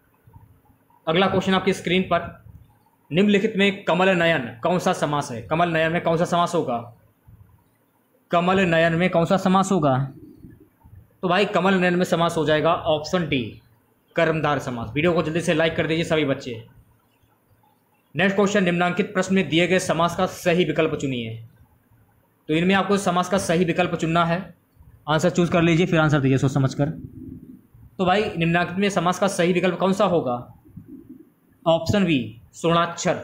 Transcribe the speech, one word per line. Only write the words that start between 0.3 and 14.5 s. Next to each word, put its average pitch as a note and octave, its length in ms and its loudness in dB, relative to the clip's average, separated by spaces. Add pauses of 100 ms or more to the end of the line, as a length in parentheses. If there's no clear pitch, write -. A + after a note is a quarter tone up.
अगला F3+ 200 2
question F#3+ 260 0
आपकी F#3 200 0
screen F#3 300 0
पर, E3+ 180 -2 (880)
निम्नलिखित G3+ 460 2
में G3 260 0
कमल F3+ 280 2
नयन E3 360 0 (160)
कौन E3+ 160 0
सा F#3 140 0
समास D3 380 -2
है? A2+ 100 -10
कमल E3+ 280 0
नयन D#3+ 220 0
में E3+ 120 -2
कौन E3 140 2
सा F3 80 0
समास F3 300 0
होगा? C3 220 -2 (1500)
कमल F3+ 300 2
नयन E3 320 2
में F3 160 0
कौन E3+ 160 2
सा F#3+ 120 2
समास F#3 340 2
होगा? D3 260 2 (1200)
तो F#3+ 60 -4
भाई F#3+ 200 2
कमल F#3+ 260 2
नयन F3+ 220 2
में F3+ 100 0
समास E3+ 320 0
हो D#3 80 0
जाएगा D3+ 280 2
ऑप्शन E3+ 540 -2
डी, C#3 140 -2 (760)
कर्मधार D#3 440 0